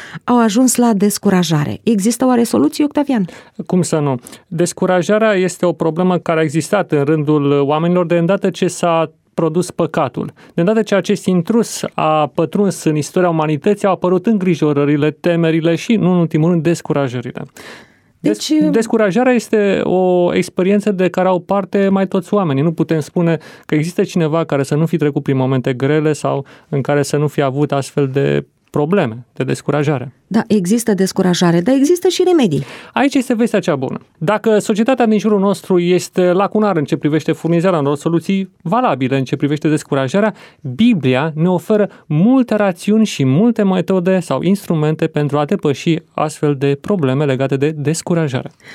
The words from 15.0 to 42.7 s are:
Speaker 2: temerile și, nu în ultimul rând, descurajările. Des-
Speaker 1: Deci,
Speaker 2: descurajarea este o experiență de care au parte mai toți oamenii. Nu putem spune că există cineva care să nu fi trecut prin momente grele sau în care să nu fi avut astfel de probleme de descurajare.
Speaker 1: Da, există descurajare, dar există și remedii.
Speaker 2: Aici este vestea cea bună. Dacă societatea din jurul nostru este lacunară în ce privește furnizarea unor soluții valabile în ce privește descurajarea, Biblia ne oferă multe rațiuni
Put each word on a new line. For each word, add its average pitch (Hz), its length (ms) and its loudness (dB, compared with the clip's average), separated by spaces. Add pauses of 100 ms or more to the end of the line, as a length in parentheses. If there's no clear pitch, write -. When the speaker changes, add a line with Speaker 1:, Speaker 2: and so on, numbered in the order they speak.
Speaker 2:
temerile 165 640 0
și, 220 200 0
nu 180 160 2
în 180 60 2
ultimul 160 320 2
rând, 170 140 0
descurajările. 139 840 -4 (760)
Des- - 280 -2
Speaker 1:
Deci, 302 240 2
Speaker 2:
descurajarea 226 640 2
este 214 500 0
o 180 520 2
experiență 190 560 0
de 185 180 0
care 180 180 0
au 185 120 2
parte 196 480 -2
mai 196 200 0
toți 190 260 -4
oamenii. 156 300 0
Nu 170 80 2
putem 160 280 -2
spune 165 380 0 (280)
că - 100 -2
există 170 280 -2
cineva 165 400 0
care 143 200 -2
să 143 120 -2
nu 156 100 2
fi 165 120 -2
trecut 147 260 -2
prin 139 140 0
momente 131 360 0
grele 151 400 0
sau 139 320 -4 (240)
în 139 120 -2
care 147 200 0
să 143 160 -2
nu 147 100 0
fi 147 140 -2
avut 143 300 0
astfel 139 360 -2
de 143 380 0 (240)
probleme 147 640 -2
de - 100 -6
descurajare. 139 680 -2 (140)
Speaker 1:
Da, 220 200 0
există 214 460 0
descurajare, 180 680 2
dar 254 140 2
există 339 320 2
și 370 180 0
remedii. 233 380 2 (300)
Speaker 2:
Aici 254 200 2
este 254 200 0
vestea 220 260 0
cea 170 160 0
bună. 131 220 -6 (200)
Dacă 208 420 2
societatea 233 460 0
din 220 140 2
jurul 208 200 2
nostru 190 400 0
este 180 520 0
lacunară 196 480 0
în 143 60 0
ce - 120 -2
privește 151 340 0
furnizarea 165 480 0
unor 143 180 0
soluții 170 540 -2 (100)
valabile 160 560 0
în 135 60 0
ce 131 120 -4
privește 147 340 -2
descurajarea, 151 640 0 (280)
Biblia 139 760 0
ne 160 140 0
oferă 196 400 0 (160)
multe 226 500 2
rațiuni 208 500 0